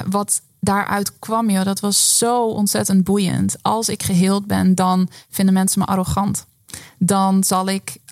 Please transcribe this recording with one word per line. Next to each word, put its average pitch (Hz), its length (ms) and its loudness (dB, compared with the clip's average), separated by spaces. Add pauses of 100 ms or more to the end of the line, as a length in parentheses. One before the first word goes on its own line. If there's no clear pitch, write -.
(100)
wat 202 320 -2 (180)
daaruit 202 580 -2
kwam, 226 320 -2
joh, 190 140 2
dat 196 160 -2
was - 380 0
zo 240 280 2
ontzettend 208 580 0
boeiend. 196 580 0
Als 220 260 -2
ik - 140 -6
geheeld 196 440 0
ben, 190 280 2
dan 185 340 2 (220)
vinden 190 240 2
mensen 190 260 0
me 180 60 0
arrogant. 190 600 -2 (520)
Dan 190 460 2
zal 190 240 0
ik 190 280 -6 (160)